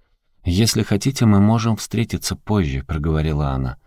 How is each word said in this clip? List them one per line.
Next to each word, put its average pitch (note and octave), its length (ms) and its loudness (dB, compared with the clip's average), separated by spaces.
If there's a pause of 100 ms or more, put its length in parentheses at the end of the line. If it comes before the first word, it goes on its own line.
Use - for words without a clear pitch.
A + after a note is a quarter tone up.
(440)
"Если A2 380 2
хотите, A2+ 440 0
мы G2+ 140 6
можем A2 360 2
встретиться F#2 600 -6
позже", — D2+ 520 -2
проговорила D2+ 600 -2
она. C2 380 -4